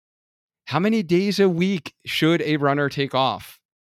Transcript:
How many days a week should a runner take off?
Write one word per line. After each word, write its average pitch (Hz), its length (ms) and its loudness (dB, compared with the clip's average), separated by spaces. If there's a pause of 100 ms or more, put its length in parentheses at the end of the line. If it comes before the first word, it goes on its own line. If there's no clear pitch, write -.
(680)
How 135 120 -4
many 220 220 0
days 180 380 0
a 196 100 6
week 180 460 -2 (100)
should 160 380 0
a 151 120 0
runner 143 320 0
take 135 280 -4
off? 123 440 -2 (260)